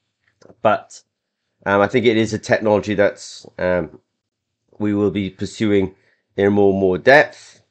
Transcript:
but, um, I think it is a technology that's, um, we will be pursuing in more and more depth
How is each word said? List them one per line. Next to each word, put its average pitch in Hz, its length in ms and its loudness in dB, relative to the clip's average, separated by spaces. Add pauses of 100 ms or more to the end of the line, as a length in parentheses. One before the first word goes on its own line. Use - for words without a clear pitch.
(640)
but, - 400 -2 (640)
um, 101 140 2
I 101 60 2
think 120 200 -2
it 110 100 2
is 110 160 -2
a 107 60 -6
technology 107 560 -2
that's, - 520 -4 (120)
um, 87 420 -4 (800)
we 104 160 -4
will 101 160 0
be 95 200 -6
pursuing 101 640 -2 (420)
in 101 160 2
more 101 200 2
and 95 80 -2
more 92 180 0
depth - 720 0